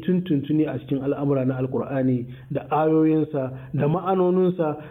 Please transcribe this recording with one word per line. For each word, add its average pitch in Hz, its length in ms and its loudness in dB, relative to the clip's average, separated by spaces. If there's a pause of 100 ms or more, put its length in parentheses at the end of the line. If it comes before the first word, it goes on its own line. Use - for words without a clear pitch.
tuntuntuni 156 640 0
a 131 140 -4
cikin 135 240 -4
al'amura 139 420 0
na 131 160 0
Alƙur'ani 127 640 0 (260)
da - 200 -6
ayoyinsa 156 800 2 (220)
da 139 140 2
ma'anoninsa 180 920 2 (140)